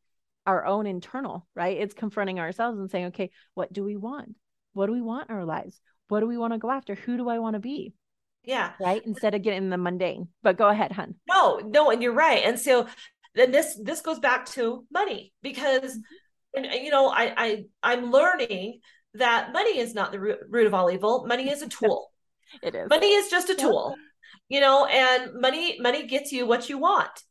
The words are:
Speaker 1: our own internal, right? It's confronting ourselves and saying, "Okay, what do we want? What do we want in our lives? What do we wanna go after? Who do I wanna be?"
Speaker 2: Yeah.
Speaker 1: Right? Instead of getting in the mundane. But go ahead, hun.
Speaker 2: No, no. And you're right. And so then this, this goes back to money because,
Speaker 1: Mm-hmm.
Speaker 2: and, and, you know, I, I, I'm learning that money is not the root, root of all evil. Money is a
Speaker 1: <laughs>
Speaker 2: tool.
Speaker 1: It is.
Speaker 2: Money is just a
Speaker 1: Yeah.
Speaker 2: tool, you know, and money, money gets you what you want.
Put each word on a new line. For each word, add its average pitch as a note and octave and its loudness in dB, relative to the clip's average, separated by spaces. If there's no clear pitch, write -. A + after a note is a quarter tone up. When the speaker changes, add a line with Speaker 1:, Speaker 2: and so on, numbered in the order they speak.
Speaker 1:
our E3+ 0
own G#3 0
internal, F#3 -10
right? F3 -2
It's G3+ -6
confronting G3 -6
ourselves G#3 -4
and F#3+ -8
saying, F3+ -4
"Okay, F3+ -8
what - -6
do G3 -6
we G#3 -6
want? A3+ -12
What G3 -2
do G#3 -2
we B3 -4
want A#3 -8
in A3 -8
our F#3 -6
lives? - -8
What G#3 0
do A3 0
we A#3+ -4
wanna A3+ -4
go A3+ -6
after? C4 -6
Who A#3+ -6
do B3 -4
I A#3 -2
wanna A3 -4
be?" B3 -10
Speaker 2:
Yeah. A3+ -4
Speaker 1:
Right? F#3+ 0
Instead G#3+ -2
of G#3 -2
getting F#3+ -2
in F#3+ -2
the F#3 -2
mundane. F3+ -4
But F#3 4
go G#3 6
ahead, G#3 2
hun. F#3+ -10
Speaker 2:
No, F4+ 6
no. C4 4
And A#3 2
you're A#3+ 0
right. C#4+ 4
And A3+ 2
so B3 2
then B3+ 6
this, C#4 2
this C#4+ -6
goes D#4+ -4
back B3+ 0
to A#3+ -4
money E4+ -4
because, C4+ -2
Speaker 1:
Mm-hmm. C4+ -4
Speaker 2:
and, - -8
and, B3+ -6
you D4+ -6
know, C4+ 6
I, A3+ 0
I, G#3+ -2
I'm B3 0
learning B3 2
that A#3 0
money F#4+ 0
is A3+ -4
not G3+ -2
the G3+ -8
root, G#3 -2
root A3+ 4
of G3+ 2
all F#3 4
evil. G#3+ 0
Money B3+ 0
is C#4+ -6
a D4+ -12
Speaker 1:
<laughs> - -14
Speaker 2:
tool. - 0
Speaker 1:
It - -6
is. - -6
Speaker 2:
Money F4+ 4
is G4+ 4
just F4+ 0
a F#4+ 0
Speaker 1:
Yeah. C4+ -2
Speaker 2:
tool, - 0
you C#4 0
know, C#4 6
and B3+ 2
money, D4+ 0
money B3 0
gets C4+ -4
you B3 -2
what A#3+ 0
you C#4+ -8
want. F4 2